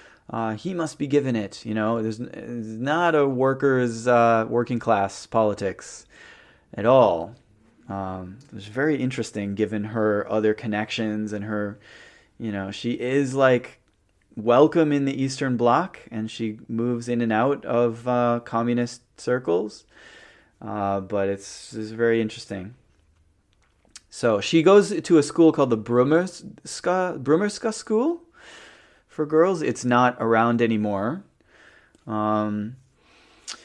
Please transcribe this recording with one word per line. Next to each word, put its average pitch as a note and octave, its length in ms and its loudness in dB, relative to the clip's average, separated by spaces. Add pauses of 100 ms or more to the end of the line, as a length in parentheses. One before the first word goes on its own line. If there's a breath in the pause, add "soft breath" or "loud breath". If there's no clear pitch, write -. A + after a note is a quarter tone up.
(300 loud breath)
Uh, A2+ 260 -6
he F3 180 -8
must E3 240 -8
be D3 100 -4
given C3 280 2
it, G#2 300 -6
you A2+ 80 -6
know. A2 280 0
There's, A2 180 -4
n-, A#2+ 140 -10
there's A2+ 460 -10
not D#3+ 360 0
a C#3+ 120 4
workers', B2+ 800 2
uh, A#2 420 6
working A#2+ 300 0
class G2 460 0
politics G#2 800 -2 (680 loud breath)
at G2+ 120 -4
all. A2 500 4 (520)
Um, F#2+ 600 -10
it - 80 -20
was G2+ 100 -16
very C3+ 340 -2
interesting A2 540 -6
given G#2 300 -2
her G#2+ 440 0
other G#2+ 280 2
connections G#2+ 760 -6
and G#2 140 -8
her, G#2 320 -6 (640 loud breath)
you A2+ 120 -8
know, G2 200 -8
she A#2 220 -6
is, C3 420 -2
like, C3 440 2 (560)
welcome D3 560 4
in C#3+ 140 0
the C#3 80 -2 (100)
Eastern C3+ 320 -2
Bloc, A#2+ 440 2 (120)
and A2 180 -8
she A2 280 -6 (100)
moves A#2 400 -4
in A#2+ 140 -2
and A2+ 100 0
out B2+ 320 0
of, A#2+ 440 -2
uh, A#2+ 360 0
communist A#2+ 580 -2 (200)
circles. E3+ 640 -2 (760 loud breath)
Uh, G2+ 400 -2
but G2 300 -2
it's, - 440 -10
it's A2 180 -10
very A2+ 280 2
interesting. G#2+ 540 -8 (1400)
So A2 320 0
she D#3+ 220 2
goes G3 360 6
to E3+ 200 4
a C#3+ 40 4
school D#3+ 280 4
called C#3+ 180 2
the A2+ 80 0
Brummerska, D#3+ 1400 -2
Brummerska G3+ 500 0
School B3+ 520 -2 (840 loud breath)
for D3+ 200 -6
girls. E3 340 4
It's B2 240 -4
not B2 340 4
around A2+ 400 2
anymore. A2 640 -2 (840 soft breath)
Um, G#2+ 720 -4 (880 loud breath)